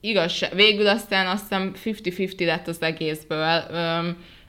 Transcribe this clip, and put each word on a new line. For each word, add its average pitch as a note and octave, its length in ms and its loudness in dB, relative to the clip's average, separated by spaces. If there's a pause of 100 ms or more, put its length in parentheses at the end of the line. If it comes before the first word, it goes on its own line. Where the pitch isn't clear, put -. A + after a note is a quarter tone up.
igazság-, F#3 540 0
végül G#3 320 6
aztán G3 400 2
azt G3 140 -2
hiszem F#3+ 320 -2
fifty G#3 380 -6
fifty F#3 340 -4
lett E3 220 0
az E3+ 140 -6
egészből, D#3+ 880 0
öm, E3+ 540 -2 (260)